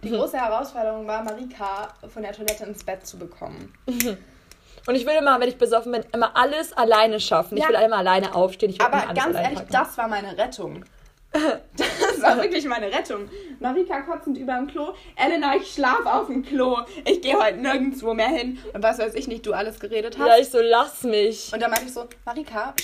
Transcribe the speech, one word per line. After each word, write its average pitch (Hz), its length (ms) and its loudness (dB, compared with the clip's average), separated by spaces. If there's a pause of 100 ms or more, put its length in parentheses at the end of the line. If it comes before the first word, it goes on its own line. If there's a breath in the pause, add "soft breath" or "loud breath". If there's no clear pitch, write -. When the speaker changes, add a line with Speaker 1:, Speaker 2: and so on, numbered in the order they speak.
Speaker 1:
die 208 60 -8
Speaker 2:
Mhm. 226 80 -2
Speaker 1:
große 285 240 -2
Herausforderung 220 680 -4
war, 214 160 -4
Marika 214 640 -8 (200)
von 220 140 -12
der 202 100 -10
Toilette 214 320 -6
ins 202 200 -14
Bett 190 220 -10
zu 185 120 -18
bekommen. - 560 -14 (120)
Speaker 2:
Mhm. 240 300 0 (720 soft breath)
Und 247 80 2
ich 254 100 0
will 302 100 0
immer, 285 240 4
wenn 240 100 0
ich 254 100 -6
besoffen 233 340 2
bin, 226 120 -2 (100)
immer 233 220 0
alles 285 360 2
alleine 220 480 4
schaffen. 170 380 0
Ich - 60 2
Speaker 1:
Ja. 208 40 2
Speaker 2:
will 226 80 4
einmal 220 220 4
alleine 185 360 2
aufstehen, 185 360 2
ich 185 80 -8
will 226 80 4
Speaker 1:
Aber 247 160 2
Speaker 2:
immer - 80 -4
alles 180 140 0
Speaker 1:
ganz 339 120 0
Speaker 2:
alleine - 80 0 (100)
Speaker 1:
ehrlich, 285 40 -6
Speaker 2:
packen. - 140 -10
Speaker 1:
das 262 260 2
war 226 100 -2
meine 196 300 -6
Rettung. 190 460 -4 (480 soft breath)
<laughs> 302 280 0 (160)
Das - 460 0
war 240 200 6
wirklich 359 240 0
meine 233 260 -2
Rettung. 320 360 -4 (320 loud breath)
Marika 294 420 -2
kotzend 311 340 -6
überm 254 300 -4
Klo. 311 280 -8 (200 loud breath)
„Elena, 294 400 0
ich - 180 -2
schlaf 285 320 2
auf 247 220 2
dem 262 160 -4
Klo. 254 360 0 (260 loud breath)
Ich 359 180 2
geh 269 140 0
heute 214 220 4
nirgendwo 262 560 -2
mehr 220 140 2
hin.“ 254 300 -2 (160)
Und 202 80 -8
was 220 160 4
weiß 220 160 -2
ich 262 140 -6
nicht, 233 180 -8
du 208 60 -2
alles 214 260 -4
geredet 226 400 -6
hast. 277 80 2
Speaker 2:
Ja, 233 120 10
ich 262 120 4
so, 247 100 4
„Lass 233 440 4
mich.“ 214 480 0
Speaker 1:
Und 220 100 -4
dann 226 80 2
meinte 233 160 -2
ich 254 80 -14
so, 240 140 -10 (180)
„Marika, 240 580 -8